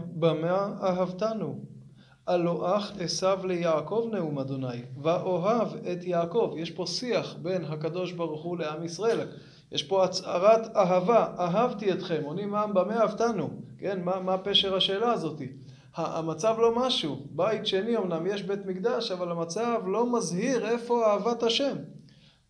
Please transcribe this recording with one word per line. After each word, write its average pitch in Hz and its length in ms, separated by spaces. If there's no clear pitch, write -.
במה 165 680
אהבתנו? 185 760
הלא 175 500
אח 202 220
עשיו 185 460
ליעקב 175 680
נאום 156 280
אדוני, 131 420
ואוהב 185 640
את 180 120
יעקב." 170 540
יש 165 140
פה 180 140
שיח 214 560
בין 170 240
הקדוש 160 460
ברוך 160 320
הוא 175 140
לעם 160 260
ישראל. 190 360
יש - 120
פה 190 200
הצהרת 190 720
אהבה, 185 520
"אהבתי 202 520
אתכם", 160 320
עונים 202 320
העם, 208 180
"במה 202 280
אהבתנו?" 202 480
כן, 185 260
מה, 185 160
מה 185 180
פשר 196 380
השאלה 196 360
הזאת? 160 300
ה-, 165 240
המצב 160 400
לא 233 260
משהו, 156 460
בית 190 360
שני, 214 300
אמנם 175 300
יש 202 160
בית 196 220
מקדש, 190 460
אבל 180 200
המצב 196 560
לא 233 300
מזהיר 208 520
איפה 233 360
אהבת 214 380
השם. 233 320